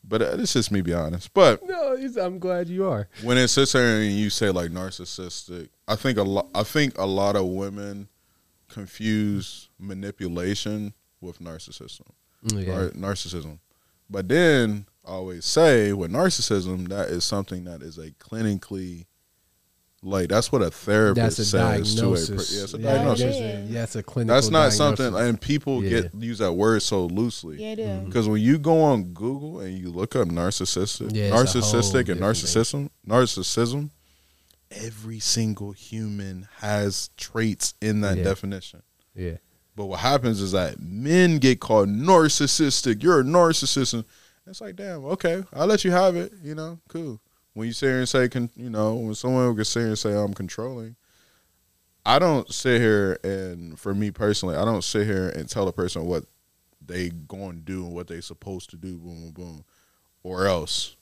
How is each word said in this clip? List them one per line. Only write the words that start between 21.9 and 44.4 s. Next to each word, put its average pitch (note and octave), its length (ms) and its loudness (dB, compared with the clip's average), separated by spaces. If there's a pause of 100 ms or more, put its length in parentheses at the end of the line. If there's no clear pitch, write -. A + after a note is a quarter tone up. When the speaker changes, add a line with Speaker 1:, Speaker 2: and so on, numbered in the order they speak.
Speaker 1:
to A2 100 0
a G2 60 4
per-, F2+ 120 4
Speaker 2:
diagnosis. F#2+ 320 -4
Speaker 1:
yeah, G2+ 80 -6
it's - 120 -10
a - 20 -8
Speaker 2:
Yeah, A2+ 160 0
Speaker 1:
diagnosis. C3+ 260 2 (160)
Speaker 3:
Yeah, - 60 -4
Speaker 2:
there's - 0 -
a, G2+ 320 -6
Speaker 3:
yeah. A#2 60 -4
Speaker 2:
that's A#2 160 -6
a A2 80 -6
clinical A#2 320 2
Speaker 1:
That's B2+ 140 4
not D3+ 200 6
Speaker 2:
diagnosis. G#2+ 80 2 (280)
Speaker 1:
something, A2+ 220 0
and A2+ 140 0
people C#3+ 420 0
Speaker 2:
Yeah. G2 60 -2
Speaker 1:
get, F#2 260 0
use A2+ 220 -8
that G2 160 0
word G#2 300 4
so F#2+ 240 0
loosely. F2+ 500 -4
Speaker 3:
Yeah, G#3+ 180 -10
they G#3 80 -8
do. G#2+ 60 -6
Speaker 2:
Mm-hmm. F#2+ 220 -6
Speaker 1:
'Cause A2+ 180 2
when G#2+ 120 2
you C3+ 180 6
go D#3+ 240 4
on B2 220 4
Google C3+ 560 -8
and F#2 160 -10
you F2+ 120 -8
look F2+ 260 -6
up A#2 120 2
narcissistic, F#2 880 -2
Speaker 2:
Yeah, G#2 260 4
it's C3 140 2
a B2 60 2
whole G#2+ 120 0
Speaker 1:
narcissistic A#2 360 2
and F2 100 -2
Speaker 2:
different G#2 180 2
thing. - 260 0
Speaker 1:
narcissism, C#3+ 260 -4 (180)
narcissism, A#2+ 840 0 (840)
every A2 480 -12
single G#2 520 -2
human G2+ 760 -10 (100)
has G#2 600 -2
traits - 640 -4
in G#2+ 200 0
that G2 180 2
Speaker 2:
Yeah. F2+ 40 0
Speaker 1:
definition. F#2+ 600 -4 (320)
Speaker 2:
Yeah. F2 220 -8 (380)
Speaker 1:
But G2+ 120 -8
what F#2+ 120 -6
happens A#2+ 420 2
is F#2+ 120 -2
that F2+ 280 0
men D#3 580 2
get B2+ 200 6
called G#2 300 4
narcissistic. C#3+ 1120 4
"You're E3 160 6
a C3 40 4
narcissist." D3+ 720 2
And A2+ 120 -6 (420)